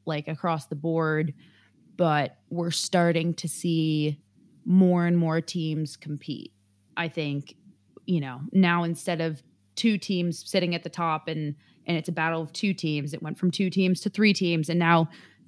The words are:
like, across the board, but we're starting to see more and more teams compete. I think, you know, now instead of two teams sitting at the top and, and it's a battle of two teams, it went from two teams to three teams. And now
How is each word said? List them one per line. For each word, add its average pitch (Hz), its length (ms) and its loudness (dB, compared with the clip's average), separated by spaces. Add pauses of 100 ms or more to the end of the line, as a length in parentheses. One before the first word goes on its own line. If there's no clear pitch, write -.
like, 151 240 -4
across 160 380 -4
the 156 80 -8
board, 156 580 0 (640)
but 151 400 2 (120)
we're 170 220 -4
starting 170 640 2
to 160 140 -8
see 156 720 0 (440)
more 180 400 6
and 175 120 2
more 165 240 2
teams 156 560 -4
compete. - 560 -10 (420)
I 170 140 -4
think, 143 460 -6 (500)
you 175 160 0
know, 131 200 -10 (100)
now 175 320 4
instead 170 380 -4
of 160 200 -4 (340)
two 220 220 2
teams 175 520 -4
sitting 175 260 0
at 170 80 -8
the 160 60 -10
top 160 380 -4
and, 151 280 -6 (300)
and 170 120 0
it's 156 120 -6
a 165 40 -4
battle 165 280 -2
of 156 120 -10
two 196 200 0
teams, 147 400 -4
it - 80 -10
went 156 160 -8
from 180 140 0
two 190 180 0
teams 185 320 0
to 208 80 -2
three 208 240 4
teams. 170 360 0
And 170 100 2
now 165 300 6 (380)